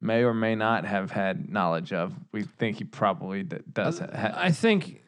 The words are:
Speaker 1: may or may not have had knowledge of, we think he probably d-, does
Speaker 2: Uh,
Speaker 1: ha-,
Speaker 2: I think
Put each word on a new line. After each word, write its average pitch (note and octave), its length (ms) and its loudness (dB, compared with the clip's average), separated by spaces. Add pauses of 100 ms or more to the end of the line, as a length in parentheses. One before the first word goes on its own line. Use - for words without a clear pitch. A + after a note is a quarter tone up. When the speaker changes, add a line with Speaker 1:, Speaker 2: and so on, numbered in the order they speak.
Speaker 1:
may A2+ 240 2
or A#2 100 4
may A2+ 200 2
not A2 300 2
have G2 280 0
had F#2+ 360 -2
knowledge F2 440 0
of, F2 200 -2 (200)
we G#2+ 100 -4
think G#2+ 360 -4
he G#2 60 -8
probably F#2+ 600 -2
d-, E2+ 140 -8 (140)
does C3+ 280 0
Speaker 2:
Uh, - 140 -8
Speaker 1:
ha-, A2+ 260 -2
Speaker 2:
I D3+ 100 4
think G3+ 580 2